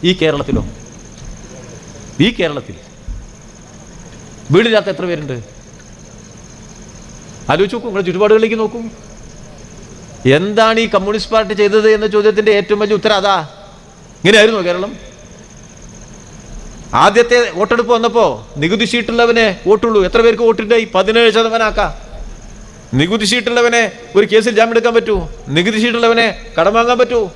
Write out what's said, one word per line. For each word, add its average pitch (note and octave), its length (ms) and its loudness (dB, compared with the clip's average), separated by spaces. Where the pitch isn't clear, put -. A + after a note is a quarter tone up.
ഈ F3+ 80 2
കേരളത്തിലോ? C#3+ 540 -2
ഈ G3 100 2
കേരളത്തിൽ D3 440 -6
വീടില്ലാത്ത G#3+ 360 2
എത്ര F#3 180 -6
പേരുണ്ട്? D3+ 280 -8
ആലോചിച്ച് F#3 240 0
നോക്കൂ, A#3+ 140 -8
നിങ്ങളുടെ F#3+ 180 -4
ചുറ്റുപാടുകളിലേക്ക് A3 520 2
നോക്കൂ. A3 240 -6
എന്താണ് G#3+ 500 2
ഈ A3+ 60 0
കമ്മ്യൂണിസ്റ്റ് G3+ 460 -2
പാർട്ടി A3 220 0
ചെയ്തത് G#3 360 4
എന്ന G#3+ 160 2
ചോദ്യത്തിന്റെ G#3 460 2
ഏറ്റവും G3+ 280 0
വലിയ G#3+ 140 0
ഉത്തരം G#3 200 0
അതാ. G3 260 0
ഇങ്ങനെയായിരുന്നോ G#3+ 400 4
കേരളം? F#3 320 -4
ആദ്യത്തെ A#3 600 4
വോട്ടെടുപ്പ് A#3 380 0
വന്നപ്പോ A3+ 640 0
നികുതി F3+ 280 0
ഷീറ്റുള്ളവനെ A#3 840 0
വോട്ടുള്ളൂ. G#3 380 2
എത്ര A3+ 160 0
പേർക്ക് A3+ 220 4
വോട്ടുണ്ടായി? A3+ 520 2
പതിനേഴ് A3 360 2
ശതമാനം A3+ 340 0
ആക്കാ. G#3 300 -2
നികുതി F3+ 300 0
ഷീറ്റുള്ളവനെ A#3 680 0
ഒരു A3 100 4
കേസിൽ G#3+ 280 0
ജാമ്യം A3+ 180 2
എടുക്കാൻ A#3 220 2
പറ്റൂ? G#3 340 0
നികുതി F3 280 0
ഷീറ്റുള്ളവനെ A#3 680 0
കടം F#3+ 140 2
വാങ്ങാൻ A#3+ 240 2
പറ്റൂ? A#3 380 0